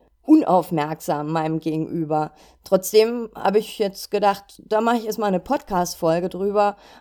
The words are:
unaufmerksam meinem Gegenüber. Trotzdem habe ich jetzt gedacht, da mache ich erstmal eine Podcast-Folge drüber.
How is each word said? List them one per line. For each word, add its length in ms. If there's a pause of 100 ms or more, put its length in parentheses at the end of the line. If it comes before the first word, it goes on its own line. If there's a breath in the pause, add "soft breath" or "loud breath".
(240)
unaufmerksam 1080
meinem 260
Gegenüber. 720 (320 soft breath)
Trotzdem 720
habe 240
ich 200
jetzt 340
gedacht, 520
da 160
mache 180
ich 80
erstmal 220
eine 120
Podcast-Folge 880
drüber. 480 (240 loud breath)